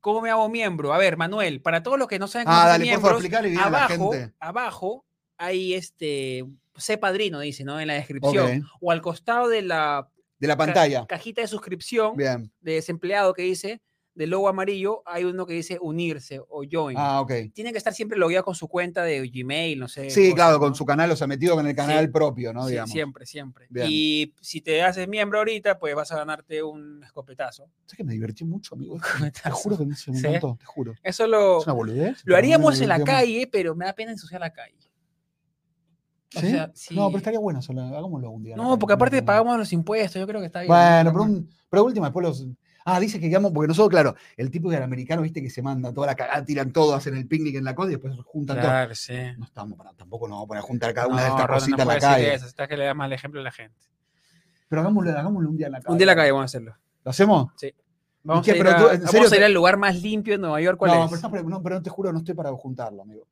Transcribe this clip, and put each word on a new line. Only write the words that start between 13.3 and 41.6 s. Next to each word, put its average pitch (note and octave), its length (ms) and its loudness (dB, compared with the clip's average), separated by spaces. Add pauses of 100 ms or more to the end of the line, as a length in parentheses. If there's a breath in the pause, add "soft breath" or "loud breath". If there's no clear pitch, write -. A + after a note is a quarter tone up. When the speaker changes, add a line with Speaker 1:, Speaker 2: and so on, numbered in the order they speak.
Speaker 1:
que F3 80 -8
dice, F#3 380 -6 (340)
del D#3 160 -6
logo G3 180 0
amarillo, G3 560 -4
hay F3 200 -6
uno F3+ 200 -4
que F3 80 -10
dice E3 260 -8
unirse D#3 680 -6
o D3 220 -12
join. D3+ 280 -4
Speaker 2:
Ah, C#3 220 0
ok. C3+ 120 -4 (200)
Speaker 1:
Tiene A3+ 200 -10
que A3+ 40 -6
estar G#3 160 -4
siempre G#3+ 240 -8
logueado F#3 300 0
con F#3 80 -6
su E3 120 -12
cuenta F3 380 -4
de C#3 240 -4
Gmail, C#3 500 -6
no B2 100 -10
sé, C#3 200 -12
Speaker 2:
Sí, F#3 220 6
Speaker 1:
cosas, F3 60 2
Speaker 2:
claro, E3 180 8
Speaker 1:
¿no? D3+ 60 2
Speaker 2:
con C#3+ 140 2
su C#3 120 -6
canal, D#3 240 2
o D#3+ 60 2
sea, D#3+ 100 -4
metido C#3 280 0
con D3+ 120 0
el D3 60 -2
Speaker 1:
Sí. C3 40 -6
Speaker 2:
canal D3+ 340 0
propio, B2 440 0
¿no? B2 100 -6
Speaker 1:
Sí, C3 60 -4
Speaker 2:
Digamos. A2+ 220 -6
Speaker 1:
siempre, C#3 340 -8
siempre. C#3 420 -18
Speaker 2:
Bien. B2 220 -6
Speaker 1:
Y D3+ 500 0
si - 220 -12
te D#3+ 200 0
haces F#3 240 0
miembro G3+ 340 -4
ahorita, G#3+ 380 -2
pues D#3 160 -4
vas D3 180 -6
a E3 40 -6
ganarte D3+ 460 -8
un D3+ 420 -14
escopetazo. C3 600 -14 (200)
Speaker 2:
¿Sabes - 140 -20
que G#3 60 -10
me A#2+ 100 -6
divertí A2 320 -8
mucho, F#3 280 -10
amigo? C3 200 -14
Speaker 1:
<laughs> - 0 -
Un E3+ 100 -12
escopetazo. C#3+ 460 -6
Speaker 2:
Te - 0 -
juro G3+ 260 -4
que D#3 80 -4
me, C#3+ 100 -6
se - 160 -14
me C3 80 -4
Speaker 1:
¿Sí? C3 100 -4
Speaker 2:
encantó, C#3+ 300 -2
te - 60 -20
juro. A#2 380 -10
Speaker 1:
Eso F#3 240 -2
lo, G#3 320 4
Speaker 2:
Es D#3 80 -2
una D3+ 80 0
boludez, B2 460 -2
Speaker 1:
lo - 40 -20
Speaker 2:
pero F#3 140 6
a - 20 8
mí B3 80 4
me D#4+ 60 6
Speaker 1:
haríamos D4+ 260 6
en A#3 80 0
la F3+ 60 4
Speaker 2:
divirtió G3 220 2
mucho. C4 100 4
Speaker 1:
calle, A#3+ 260 -2
pero E3+ 220 -2
me F3 100 -8
da F#3+ 80 -6
pena A3 200 -10
ensuciar F3+ 280 -14
la E3 100 -8
calle. - 280 -20 (1600)
O E3 40 -6
Speaker 2:
¿Sí? E3+ 120 0
Speaker 1:
sea, D#3+ 160 -2 (240)
Speaker 2:
No, G3 160 0
pero - 20 0
Speaker 1:
sí. F#3 60 -4
Speaker 2:
estaría A3 220 -4
bueno F#3+ 200 -2
hacerlo, C3 240 -8
hagámoslo C#3 480 -10
un A2 120 -14
día A2 120 -14
en - 40 -10
la A3+ 60 -6
Speaker 1:
No, B3 60 0
Speaker 2:
calle, B3 100 2
Speaker 1:
porque G#3 140 4
aparte B3+ 220 4
Speaker 2:
no, B3 60 2
no. A3 40 -4
Speaker 1:
pagamos A3+ 320 4
los G3 160 -4
impuestos, G3 460 -2
yo F#3+ 60 -6
creo G#3+ 140 -8
que F3+ 60 -8
está F3 140 -10
bien, F3 80 -8
Speaker 2:
Bueno, E3+ 360 8
Speaker 1:
no, E3 80 4
Speaker 2:
pero, F#3+ 140 2
Speaker 1:
no. G#3+ 60 2
Speaker 2:
un, F3 180 -4 (200 soft breath)